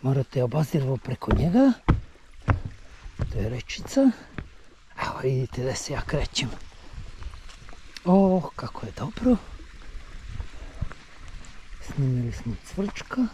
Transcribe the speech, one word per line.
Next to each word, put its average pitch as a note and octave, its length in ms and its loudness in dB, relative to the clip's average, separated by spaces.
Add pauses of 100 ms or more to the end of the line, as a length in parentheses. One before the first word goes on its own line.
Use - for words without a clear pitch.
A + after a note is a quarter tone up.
Morate C3 420 2
obazrivo C3+ 540 2
preko - 400 -2
njega. A3+ 340 8 (1600)
To - 80 -2
je G#3+ 100 0
rečica. - 520 -2 (1000)
Evo, - 220 -4
vidite C3 400 0
da C3 120 0
se - 180 -6
ja C3+ 80 -2
krećem. - 480 0 (1600)
O, F#3 500 6
kako - 300 -8
je G#2+ 120 -8
dobro. A#3 400 4 (2500)
Snimili B2+ 500 0
smo A2+ 220 -6 (120)
cvrčka. - 560 -4 (120)